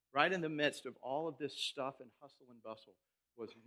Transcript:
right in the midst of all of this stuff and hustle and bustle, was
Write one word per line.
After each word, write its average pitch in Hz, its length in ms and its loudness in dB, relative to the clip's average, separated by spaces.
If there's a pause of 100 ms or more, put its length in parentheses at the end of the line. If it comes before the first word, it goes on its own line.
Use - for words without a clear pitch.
(140)
right 151 180 6
in 185 100 2
the 160 80 2
midst 147 360 2
of 123 160 -8
all 139 260 0
of 151 120 -6
this 143 180 -4
stuff 135 420 -4
and 120 120 -18 (100)
hustle 139 300 -20
and 117 100 -20
bustle, 110 320 -12 (420)
was 113 200 -8 (120)